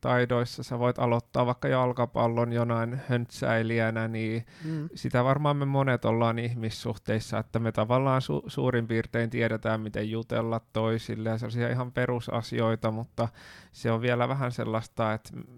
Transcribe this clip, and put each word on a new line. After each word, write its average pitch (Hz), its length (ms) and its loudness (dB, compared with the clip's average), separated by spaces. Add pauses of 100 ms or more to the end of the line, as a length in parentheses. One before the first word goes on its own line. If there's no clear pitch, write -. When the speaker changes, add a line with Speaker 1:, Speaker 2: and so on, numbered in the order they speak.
Speaker 1:
taidoissa 123 640 0
sä 120 160 -6
voit 123 200 0
aloittaa 123 460 2
vaikka 123 220 0
jalkapallon 117 880 2
jonain 117 560 0
höntsäilijänä, 113 960 0
niin 113 380 -2 (200)
Speaker 2:
Mm. 160 300 -4
Speaker 1:
sitä 123 280 2
varmaan 143 340 4
me 139 80 0
monet 135 400 2
ollaan 117 340 4
ihmissuhteissa, 113 1000 -2
että 113 200 -2
me 113 120 0
tavallaan 127 500 2
su-, 143 280 -2
suurin 123 380 0
piirtein 113 420 0
tiedetään, 110 520 0
miten 107 300 -4
jutella 113 500 -2 (120)
toisille, 113 560 0
ja 113 80 0
sellaisia 117 320 -2
ihan 123 220 -2
perusasioita, 117 1000 0
mutta 113 360 -2 (440)
se - 200 -2
on 113 100 2
vielä 123 260 2
vähän 131 240 -2
sellaista, 113 640 -2
että - 160 -8 (280)